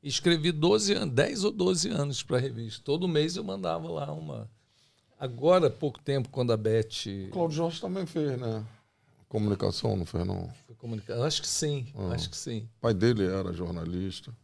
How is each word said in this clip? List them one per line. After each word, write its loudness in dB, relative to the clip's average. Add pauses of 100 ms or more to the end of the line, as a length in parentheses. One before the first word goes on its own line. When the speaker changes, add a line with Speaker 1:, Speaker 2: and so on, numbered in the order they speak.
Speaker 1:
Escrevi 2
doze 4
an-, 0
dez 2
ou 2
doze 2
anos 0
pra 0
revista. -4
Todo 0
mês 2
eu -6
mandava -2
lá -4
uma. -8 (720)
Agora, 4
há 4
pouco -4
tempo, -2
quando 0
a 4
Beth 0 (220)
Speaker 2:
O -12
Cláudio 0
Jorge -2
também -4
fez, -2
né? -4 (640)
Comunicação, 0
não -2
fez, -2
não? -4 (160)
Speaker 1:
Foi -20
comunica-, -8
eu -2
acho 0
que -6
sim, -2
Speaker 2:
Ah. -2
Speaker 1:
acho -4
que -12
sim. -8
Speaker 2:
O -14
pai 4
dele 4
era -2
jornalista. -6 (120)